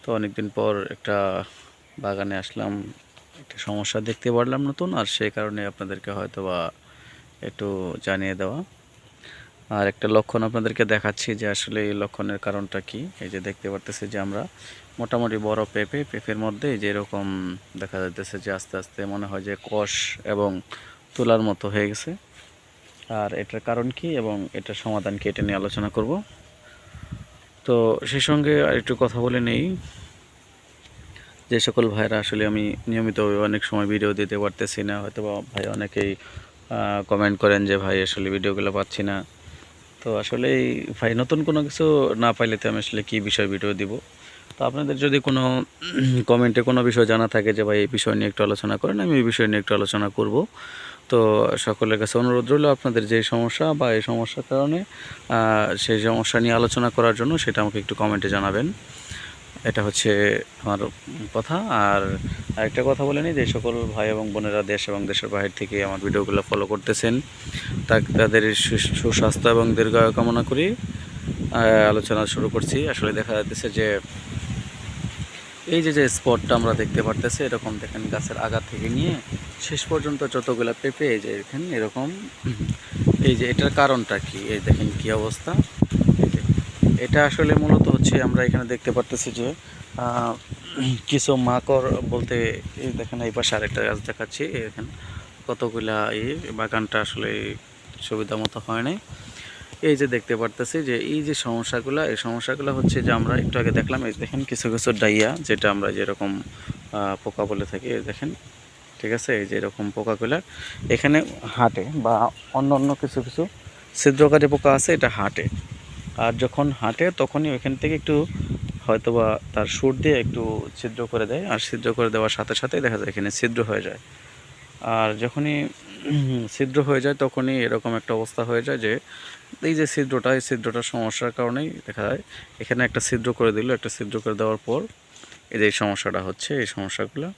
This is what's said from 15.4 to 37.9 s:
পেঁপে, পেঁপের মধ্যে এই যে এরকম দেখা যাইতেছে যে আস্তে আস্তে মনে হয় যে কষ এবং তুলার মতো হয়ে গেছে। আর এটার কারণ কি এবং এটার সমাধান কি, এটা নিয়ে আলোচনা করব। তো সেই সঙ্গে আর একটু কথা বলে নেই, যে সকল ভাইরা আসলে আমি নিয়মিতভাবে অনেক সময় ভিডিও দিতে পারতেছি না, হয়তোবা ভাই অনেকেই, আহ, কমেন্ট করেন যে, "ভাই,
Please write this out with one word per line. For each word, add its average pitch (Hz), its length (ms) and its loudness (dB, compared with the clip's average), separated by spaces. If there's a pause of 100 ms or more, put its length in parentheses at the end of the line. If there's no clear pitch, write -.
পেঁপে, 107 260 -2 (120)
পেঁপের 107 260 -6
মধ্যে 110 340 -4
এই 110 80 -4
যে 104 100 -2
এরকম 101 360 -4 (540)
দেখা 95 200 -8
যাইতেছে 92 400 -6
যে 101 120 -6
আস্তে 95 260 -8
আস্তে - 280 -10
মনে 101 220 -6
হয় 98 140 -8
যে 101 120 -6 (100)
কষ 104 280 -2 (340)
এবং 104 240 0 (680)
তুলার 113 260 4
মতো 107 280 0
হয়ে 104 180 2
গেছে। 107 240 -6 (1000)
আর 107 240 -2
এটার 104 320 -6
কারণ 117 240 -2
কি 147 260 -8
এবং 110 200 -2 (180)
এটার 98 300 -8
সমাধান 101 340 -2
কি, - 120 -8
এটা 101 120 -4
নিয়ে 101 200 0
আলোচনা 104 280 -4
করব। 113 220 -2 (1500)
তো 123 100 4 (300)
সেই 139 160 -2
সঙ্গে 147 320 4 (100)
আর 143 140 4
একটু 120 180 -2
কথা 120 240 2
বলে 123 200 2
নেই, 120 240 0 (1900)
যে 117 100 2
সকল 117 300 4
ভাইরা 107 300 0
আসলে 107 260 -2
আমি 107 180 0 (240)
নিয়মিতভাবে 110 500 0
অনেক 104 260 2
সময় 104 240 0
ভিডিও 104 260 2
দিতে 104 240 -2
পারতেছি 101 460 -4
না, 101 180 -4
হয়তোবা 104 400 -6
ভাই - 260 -6
অনেকেই, 104 480 -2
আহ, - 920 -6
কমেন্ট 104 320 2
করেন 101 260 6
যে, 98 120 4
"ভাই, 95 260 0